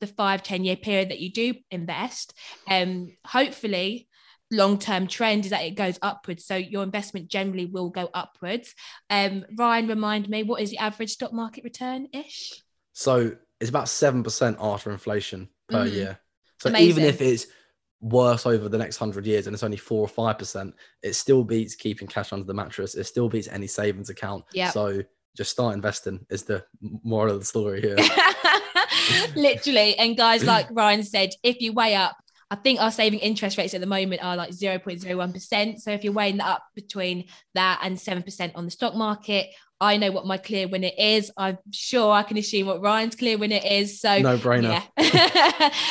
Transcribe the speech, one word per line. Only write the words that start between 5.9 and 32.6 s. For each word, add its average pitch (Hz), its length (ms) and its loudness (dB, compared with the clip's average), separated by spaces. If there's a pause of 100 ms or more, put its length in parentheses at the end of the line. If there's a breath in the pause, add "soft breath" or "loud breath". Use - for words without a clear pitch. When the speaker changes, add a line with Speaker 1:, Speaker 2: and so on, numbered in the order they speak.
Speaker 1:
upwards. 190 420 -6
So 190 120 -6
your 190 260 -6
investment 190 460 -8
generally 190 380 -4
will 180 240 -6
go 180 220 -6
upwards. 185 600 -8 (340 loud breath)
Um, 196 360 0 (120)
Ryan, 233 300 2
remind 214 420 -2
me, 214 140 -4
what 214 180 -2
is 208 100 -4
the 220 80 -12
average 214 340 -6
stock - 200 -8
market 226 320 -8
return-ish? 262 960 -10 (320)
Speaker 2:
So 123 440 0 (220)
it's 113 120 -4
about 139 180 -2
seven 131 340 2
percent 110 380 0
after 104 320 -4
inflation 98 560 -6 (200)
per 107 180 2
Speaker 1:
Mm-hmm. 104 80 -2
Speaker 2:
year. 95 260 -6 (400)
So - 80 0
Speaker 1:
Amazing. 120 200 8
Speaker 2:
even 160 160 4
if 139 160 4
it's 127 260 2 (540 soft breath)
worse 120 460 4
over 110 220 2
the 107 100 -2
next 107 200 -6
hundred 98 280 -4
years 104 200 2
and 104 80 -8
it's 104 100 -6
only 104 120 -4
four 107 240 -2
or 104 80 0
five 113 300 0
percent, 95 360 -10 (280 soft breath)
it 101 120 -6
still 131 280 4
beats 113 320 -2
keeping 101 320 -6
cash - 260 -6
under 98 120 -6
the 98 100 -8
mattress. 101 400 -8
It 95 100 -6
still 120 240 -2
beats 107 200 -4
any 101 180 -8
savings 101 440 -4
account. 98 420 -10
Speaker 1:
Yep. 180 200 -2
Speaker 2:
So 107 300 -2 (340)
just - 140 -6
start 117 240 0
investing 101 560 -6
is 98 140 -8
the 98 200 -4 (200)
m-, 107 180 -10
moral 110 320 0
of 98 60 -6
the 95 60 -8
story 104 340 -2
here. 101 160 0
Speaker 1:
<laughs> 359 1400 2
Literally. 240 640 4
And 233 180 2
guys, 226 280 4
like 226 240 4
Speaker 2:
<clears throat> - 40 -14
Speaker 1:
Ryan 214 300 4
said, 196 280 0 (120)
if 247 180 2
you 226 120 -4
weigh 226 220 2
up, 190 220 0 (340 soft breath)
I 202 60 -6
think 247 240 2